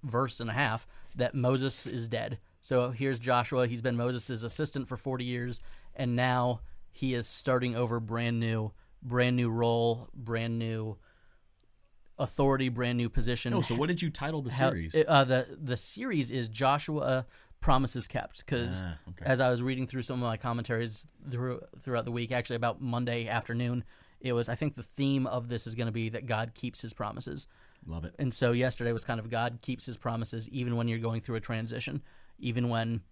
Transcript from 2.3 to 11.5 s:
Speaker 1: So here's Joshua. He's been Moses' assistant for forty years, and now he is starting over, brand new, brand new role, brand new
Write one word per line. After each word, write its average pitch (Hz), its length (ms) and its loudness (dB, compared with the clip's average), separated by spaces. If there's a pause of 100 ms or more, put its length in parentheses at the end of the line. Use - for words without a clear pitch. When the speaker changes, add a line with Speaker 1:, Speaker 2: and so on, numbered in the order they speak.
Speaker 1:
So 127 300 2
here's 127 280 -2
Joshua. 123 480 2
He's 117 140 -4
been 120 140 0
Moses' 120 480 -2
assistant 135 440 -2
for 127 100 -6
forty 127 280 -4
years, 123 340 -4 (360)
and 123 200 0
now 123 460 4 (300)
he 131 220 -2
is 120 140 0
starting 123 480 2
over, 117 240 0
brand 117 400 0
new, 113 340 0 (280)
brand 123 340 4
new 120 140 4
role, 117 640 2
brand 117 460 -2
new 110 380 -4 (1200)